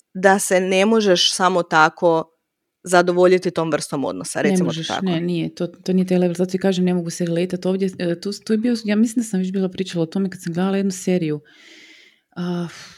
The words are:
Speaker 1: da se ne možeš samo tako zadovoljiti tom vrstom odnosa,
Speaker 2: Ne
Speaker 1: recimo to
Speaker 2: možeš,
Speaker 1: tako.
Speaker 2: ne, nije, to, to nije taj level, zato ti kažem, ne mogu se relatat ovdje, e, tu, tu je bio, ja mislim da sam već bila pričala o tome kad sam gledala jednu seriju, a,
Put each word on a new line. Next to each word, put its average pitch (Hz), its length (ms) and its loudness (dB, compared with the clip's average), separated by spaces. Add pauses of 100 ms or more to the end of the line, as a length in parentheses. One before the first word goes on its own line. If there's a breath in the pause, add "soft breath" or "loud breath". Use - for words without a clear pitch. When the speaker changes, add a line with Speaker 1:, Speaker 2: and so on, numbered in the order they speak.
(140)
Speaker 1:
da 190 240 4
se 190 220 0
ne 190 260 2
možeš 208 460 2
samo 180 300 2
tako 165 680 2 (540)
zadovoljiti 180 640 4
tom 165 200 -2
vrstom 151 340 -4
odnosa, 90 340 -8
Speaker 2:
Ne - 40 0
Speaker 1:
recimo 190 180 2
to 180 60 2
Speaker 2:
možeš, 160 220 -4
Speaker 1:
tako. - 160 -4
Speaker 2:
ne, 175 160 0
nije, 170 340 -4
to, 180 120 -6
to - 260 -6
nije 185 140 2
taj 185 120 2
level, 180 160 0
zato 185 160 -2
ti 185 80 -2
kažem, 185 260 0
ne 180 100 2
mogu 170 160 -4
se 175 160 -6
relatat 180 400 -2
ovdje, 190 320 -2
e, 170 220 -4
tu, 196 140 -8
tu - 180 -8
je 220 60 2
bio, 240 160 0 (100)
ja 208 120 -2
mislim 226 200 2
da 226 120 -2
sam 185 120 -2
već 185 120 -4
bila 190 160 -2
pričala 185 340 -6
o 165 40 -2
tome 190 240 -4
kad - 120 -14
sam 170 100 -6
gledala 190 240 -2
jednu 196 160 -2
seriju, 175 480 -2 (920 soft breath)
a, 175 360 -6 (300 loud breath)